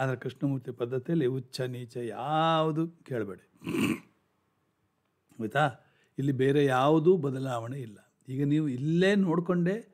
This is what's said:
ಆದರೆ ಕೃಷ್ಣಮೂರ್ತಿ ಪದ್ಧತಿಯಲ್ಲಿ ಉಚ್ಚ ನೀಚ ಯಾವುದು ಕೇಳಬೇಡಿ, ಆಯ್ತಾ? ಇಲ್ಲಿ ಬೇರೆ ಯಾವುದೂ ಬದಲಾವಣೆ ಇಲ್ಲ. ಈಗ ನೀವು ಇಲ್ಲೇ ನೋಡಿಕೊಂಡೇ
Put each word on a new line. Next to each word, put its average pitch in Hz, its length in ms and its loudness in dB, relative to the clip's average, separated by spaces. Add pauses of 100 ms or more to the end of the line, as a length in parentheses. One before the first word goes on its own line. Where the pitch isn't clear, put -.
ಆದರೆ 131 240 -2
ಕೃಷ್ಣಮೂರ್ತಿ 135 560 -4
ಪದ್ಧತಿಯಲ್ಲಿ 131 560 -2
ಉಚ್ಚ 131 240 -10 (120)
ನೀಚ 123 220 -12 (160)
ಯಾವುದು 156 720 0 (260)
ಕೇಳಬೇಡಿ, 101 380 -6 (1900)
ಆಯ್ತಾ? 117 260 0 (540)
ಇಲ್ಲಿ 139 240 0
ಬೇರೆ 139 200 4 (140)
ಯಾವುದೂ 156 360 6 (120)
ಬದಲಾವಣೆ 131 640 -6
ಇಲ್ಲ. 104 120 -18 (340)
ಈಗ 131 80 -4 (120)
ನೀವು 156 140 2 (100)
ಇಲ್ಲೇ 165 340 2 (160)
ನೋಡಿಕೊಂಡೇ 175 500 0 (180)